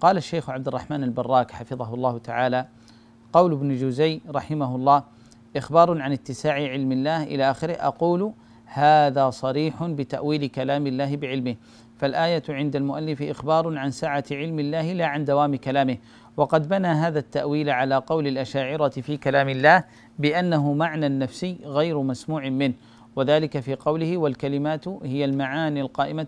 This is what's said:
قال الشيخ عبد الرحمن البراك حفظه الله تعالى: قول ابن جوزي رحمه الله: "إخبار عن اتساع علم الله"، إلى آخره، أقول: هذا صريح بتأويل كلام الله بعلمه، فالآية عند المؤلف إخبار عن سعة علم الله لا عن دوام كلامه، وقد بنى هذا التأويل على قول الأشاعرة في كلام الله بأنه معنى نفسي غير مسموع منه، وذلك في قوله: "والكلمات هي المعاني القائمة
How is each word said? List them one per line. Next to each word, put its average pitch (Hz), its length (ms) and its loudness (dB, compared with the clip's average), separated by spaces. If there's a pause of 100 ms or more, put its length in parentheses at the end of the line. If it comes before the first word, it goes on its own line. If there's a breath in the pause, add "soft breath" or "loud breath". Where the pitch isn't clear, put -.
قال 185 160 6
الشيخ 160 340 -4
عبد 131 180 -6
الرحمن 139 360 -6
البراك 127 460 2
حفظه 120 440 -10
الله 123 240 -2
تعالى: 123 480 -2 (680 loud breath)
قول 175 200 6
ابن 139 240 -2
جوزي 135 520 0
رحمه 135 480 -4
الله: 139 260 6 (540 loud breath)
"إخبار 165 460 4
عن 139 100 -2
اتساع 139 420 -2
علم 135 380 -2
الله"، 151 300 0
إلى 135 280 0
آخره، 160 220 -4
أقول: 175 600 0 (340 loud breath)
هذا 143 640 6
صريح 135 540 -2
بتأويل 147 640 -2
كلام 139 400 -2
الله 139 300 -2
بعلمه، 127 400 -4 (400 loud breath)
فالآية 160 520 0
عند 147 280 -4
المؤلف 143 460 -4
إخبار 156 560 -2
عن 135 120 -4
سعة 143 400 -4
علم 156 280 -4
الله 156 340 -2
لا 170 140 -2
عن 147 180 -2
دوام 143 320 2
كلامه، 131 400 0 (400 loud breath)
وقد 147 320 2
بنى 190 200 0
هذا 156 300 0
التأويل 147 520 -2
على 131 260 2
قول 151 300 0
الأشاعرة 135 640 -2
في 135 280 -4
كلام 139 320 2
الله 143 360 6 (340 loud breath)
بأنه 151 540 2
معنى 156 360 0
نفسي 139 560 -4
غير 147 380 0
مسموع 135 460 -4
منه، 131 260 0 (420 loud breath)
وذلك 147 420 2
في 135 160 -4
قوله: 160 420 -2
"والكلمات 147 720 -2
هي 143 360 -4
المعاني 139 560 -2
القائمة 143 480 -4